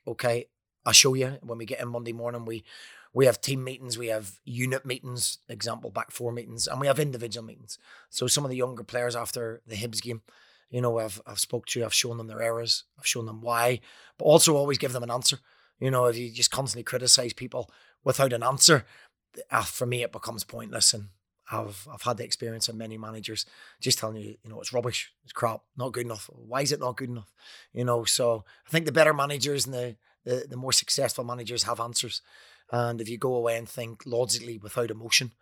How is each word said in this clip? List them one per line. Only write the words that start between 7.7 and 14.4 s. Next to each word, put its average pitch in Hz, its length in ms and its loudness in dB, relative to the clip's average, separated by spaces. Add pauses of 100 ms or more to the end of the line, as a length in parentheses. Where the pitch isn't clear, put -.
So - 160 -2
some 143 180 2
of 135 60 -4
the 127 80 -4
younger 123 260 -2
players 120 320 -2
after 117 520 -6
the 113 80 -8
Hibs 110 260 -6
game, 117 220 -8 (480)
you 123 100 -2
know, 117 160 2
I've, 110 300 -4
I've 107 120 -8
spoke - 280 -4
to, 120 180 -2
I've 110 80 -4
shown 117 240 0
them 113 80 -12
their 110 160 -10
errors, 117 440 -2 (120)
I've - 80 -10
shown 113 220 -2
them 110 140 -12
why, 117 400 2 (360)
but - 80 0
also 156 300 12